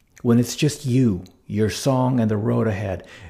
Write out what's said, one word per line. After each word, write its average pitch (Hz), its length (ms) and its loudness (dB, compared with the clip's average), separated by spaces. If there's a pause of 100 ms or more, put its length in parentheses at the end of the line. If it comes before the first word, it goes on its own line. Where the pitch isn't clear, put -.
(220)
When 120 160 4
it's 120 160 0
just - 320 -2
you, 117 380 2 (240)
your 107 200 0
song, 127 520 0
and 110 100 2
the 110 60 0
road 117 320 0
ahead, 98 360 -4 (260)